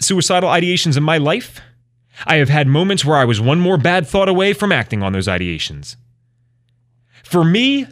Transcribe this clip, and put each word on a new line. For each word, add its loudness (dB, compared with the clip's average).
suicidal 0
ideations 0
in 0
my 0
life. -4
I 0
have 2
had 2
moments 0
where 2
I 4
was 0
one 2
more 2
bad 0
thought 0
away 2
from -2
acting -2
on -2
those -2
ideations. -6
For 2
me, 2